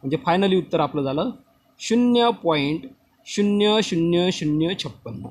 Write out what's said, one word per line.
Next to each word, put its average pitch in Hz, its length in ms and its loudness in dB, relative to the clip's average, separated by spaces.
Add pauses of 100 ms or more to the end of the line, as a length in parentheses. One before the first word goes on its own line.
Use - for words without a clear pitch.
म्हणजे 135 140 -4
finally 185 400 2
उत्तर 165 220 -2
आपलं 147 240 -2
झालं 143 260 -2 (500)
शून्य 240 500 2 (140)
पॉइंट 156 380 0 (440)
शून्य 208 580 2
शून्य 170 480 0
शून्य 156 360 0 (160)
छप्पन्न. - 480 -12